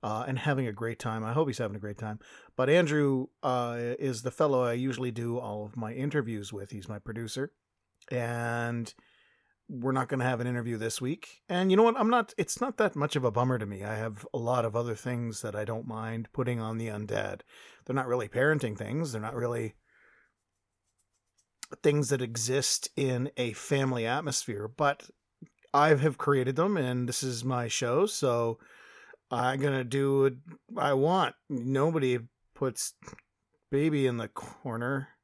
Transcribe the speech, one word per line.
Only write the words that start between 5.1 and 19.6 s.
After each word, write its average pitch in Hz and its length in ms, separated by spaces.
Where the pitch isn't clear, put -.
do 117 260
all 107 260
of 104 120
my 110 160
interviews 117 600
with. 101 200
He's 98 160
my 107 100
producer. 117 540
And 117 840
we're 131 240
not 131 160
gonna 131 160
have 127 160
an 123 80
interview 120 280
this 110 240
week. - 480
And 180 220
you 185 60
know 214 80
what? 233 120
I'm 233 140
not, 240 260
it's - 240
not 247 180
that 208 180
much 143 180
of 139 80
a 123 80
bummer 123 300
to 107 40
me. 101 200
I 107 100
have 107 400
a 127 40
lot 120 260
of 110 100
other 117 220
things 120 460
that 107 120
I 104 100
don't 113 220
mind 113 460
putting 123 260
on 113 200
the 113 100
undead. 104 540
They're 127 100
not 131 140
really 120 200
parenting 131 480
things. 127 360
They're 110 100
not 117 140
really 117 400